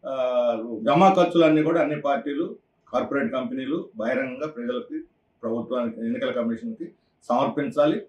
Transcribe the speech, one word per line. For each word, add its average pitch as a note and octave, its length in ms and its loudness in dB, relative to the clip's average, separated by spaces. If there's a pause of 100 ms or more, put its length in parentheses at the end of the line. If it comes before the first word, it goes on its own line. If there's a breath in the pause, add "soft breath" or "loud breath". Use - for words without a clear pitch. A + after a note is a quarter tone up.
ఆ, C3+ 60 -6 (680)
జమా E3+ 300 6
ఖర్చులన్నీ D#3+ 500 6
కూడా E3 180 2
అన్ని D3 200 -2
పార్టీలు, C#3+ 540 -2 (380)
కార్పొరేట్ B2 400 0
కంపెనీలు C3 640 -4
బహిరంగంగా C3 520 -4
ప్రజలకి, B2 520 -6 (440)
ప్రభుత్వానికి, A2+ 560 -4
ఎన్నికల B2 320 -4
కమిషన్కి A2+ 600 -4 (380)
సమర్పించాలి. C#3+ 800 0